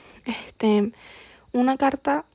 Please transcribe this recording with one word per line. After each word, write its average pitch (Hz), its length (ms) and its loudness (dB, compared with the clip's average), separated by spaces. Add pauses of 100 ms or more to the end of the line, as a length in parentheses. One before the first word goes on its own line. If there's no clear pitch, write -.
(260)
Este, 214 640 0 (640)
una 254 240 0
carta 277 580 0